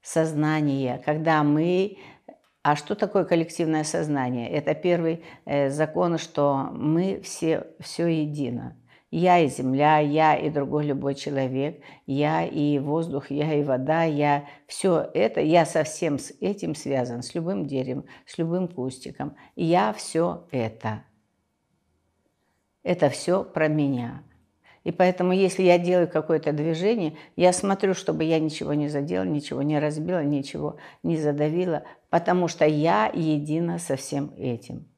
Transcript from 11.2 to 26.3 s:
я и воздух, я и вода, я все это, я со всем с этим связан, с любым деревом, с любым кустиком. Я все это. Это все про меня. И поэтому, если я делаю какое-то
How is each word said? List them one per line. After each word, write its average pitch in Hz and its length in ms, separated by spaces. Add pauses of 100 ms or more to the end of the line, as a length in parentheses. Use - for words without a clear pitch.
я 147 380
и 147 360
воздух, 151 500
я 147 240
и 147 80
вода, 143 400
я 147 440 (200)
все - 480
это, 190 260
я 156 240
со 156 200
всем 147 340
с - 220
этим 185 340
связан, 123 480
с - 140
любым 175 300
деревом, 131 380 (220)
с - 100
любым 170 300
кустиком. 139 680 (180)
Я 180 380
все 170 580
это. 110 540 (1800)
Это 170 280
все 185 340
про 156 240
меня. 139 560 (640)
И 175 60
поэтому, 180 400
если 185 320
я 175 140
делаю 175 300
какое-то 156 440